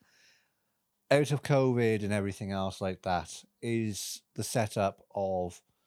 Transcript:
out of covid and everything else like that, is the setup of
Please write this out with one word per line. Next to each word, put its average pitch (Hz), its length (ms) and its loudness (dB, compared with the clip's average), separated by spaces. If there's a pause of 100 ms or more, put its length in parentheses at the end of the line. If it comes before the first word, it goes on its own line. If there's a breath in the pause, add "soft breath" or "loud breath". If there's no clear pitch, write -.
(1120 soft breath)
out 143 200 4
of 143 120 0
covid 120 600 4
and 101 100 -2
everything 101 400 -2
else 95 300 -4
like 92 180 -4
that, 90 420 -4 (200)
is 113 580 -4 (140)
the 107 100 -4
setup 107 680 0
of 92 480 -2 (240)